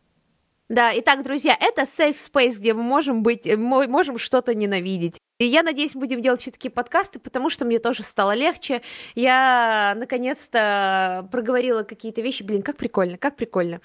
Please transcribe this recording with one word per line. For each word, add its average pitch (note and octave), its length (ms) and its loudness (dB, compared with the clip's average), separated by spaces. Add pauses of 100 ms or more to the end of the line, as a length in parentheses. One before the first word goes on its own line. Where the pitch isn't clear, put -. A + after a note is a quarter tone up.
(680)
Да, A#3 320 4
итак, C4+ 240 2
друзья, C4 360 2
это F4+ 240 2
safe D4+ 340 0
space, B3 400 2
где A3 160 0
мы A3 80 -2
можем C4 420 0
быть, A#3 220 0
э, G#3+ 100 2
мо-, B3+ 320 2
можем C4 300 0
что-то A#3+ 360 0
ненавидеть. F#3+ 680 -2 (180)
И A#3+ 80 2
я D4 180 4
надеюсь, D4 320 -2
мы C4 60 -8
будем B3 200 -4
делать B3 200 2
еще B3+ 100 -12
такие - 200 -10
подкасты, D#4 480 -2
потому C4 300 -4
что - 160 -4
мне A#3 140 0
тоже A3+ 240 -2
стало G3+ 300 0
легче. C4 480 -2 (340)
Я A#3+ 840 4
наконец-то G3+ 1300 0
проговорила B3 520 0
какие-то A3 380 -10
вещи. B3+ 200 -4
Блин, G3+ 200 -4
как D4 160 -6
прикольно, F3+ 400 -2
как - 180 -4
прикольно. F3 500 -4